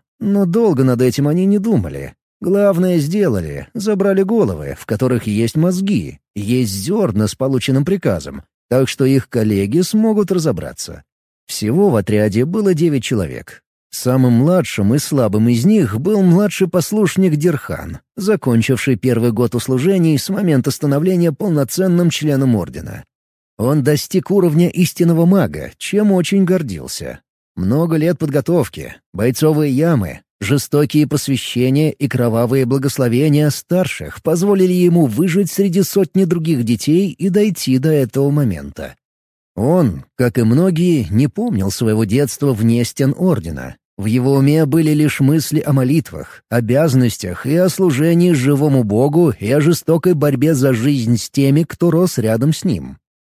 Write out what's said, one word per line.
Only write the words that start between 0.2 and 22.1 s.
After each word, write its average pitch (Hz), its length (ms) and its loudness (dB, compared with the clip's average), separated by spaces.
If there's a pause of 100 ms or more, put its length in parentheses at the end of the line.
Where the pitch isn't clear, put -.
но 202 260 0
долго 175 380 2
над 123 180 2
этим 127 240 0
они 170 180 0
не 202 140 2
думали. 90 560 -4 (260)
Главное 185 580 2
сделали — 123 760 -2
забрали 196 500 0
головы, 98 560 -2
в - 60 -20
которых 123 420 -2
есть 107 300 -2
мозги, 175 640 -2 (160)
есть 107 380 -2
зёрна 107 560 -2
с - 60 -6
полученным 135 520 0
приказом, 87 560 -4 (260)
так 127 220 2
что - 160 -2
их 135 240 0
коллеги 107 500 0
смогут 214 500 0
разобраться. 82 720 -4 (440)
Всего 156 420 0
в 135 80 2
отряде 104 480 0
было 190 300 0
девять 147 300 0
человек. 76 580 -6 (280)
Самым 127 440 2
младшим 127 600 0
и 147 40 0
слабым 113 500 0
из 120 160 0
них 160 340 2
был 196 220 0
младший 190 480 2
послушник 185 680 0
Дирхан, 143 640 -4 (160)
закончивший 127 800 0
первый 120 360 0
год 117 220 -2
услужений 156 640 0
с - 100 -6
момента 165 420 0
становления 160 640 0
полноценным 175 760 0